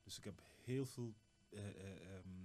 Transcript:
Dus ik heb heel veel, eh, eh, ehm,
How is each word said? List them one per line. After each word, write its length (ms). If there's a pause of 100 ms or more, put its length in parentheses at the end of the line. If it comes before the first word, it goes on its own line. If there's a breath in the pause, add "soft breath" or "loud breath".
Dus 140
ik 60
heb 180 (220)
heel 220
veel, 280 (360)
eh, 200
eh, 480
ehm, 100 (180)